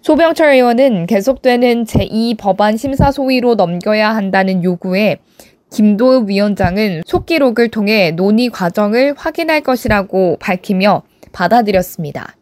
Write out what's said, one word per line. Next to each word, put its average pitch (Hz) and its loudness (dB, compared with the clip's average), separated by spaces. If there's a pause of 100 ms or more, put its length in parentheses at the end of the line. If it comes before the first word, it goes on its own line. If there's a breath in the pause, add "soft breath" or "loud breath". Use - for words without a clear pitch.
소병철 311 2
의원은 240 2
계속되는 240 0
제이 220 -2
법안 208 0
심사 277 0
소위로 254 0
넘겨야 208 0
한다는 190 0
요구에 185 -2 (560 soft breath)
김도읍 214 2
위원장은 196 -2
속기록을 269 0
통해 208 0
논의 208 0
과정을 226 -2
확인할 320 -4
것이라고 202 -2
밝히며 185 0 (300 soft breath)
받아들였습니다. 180 -2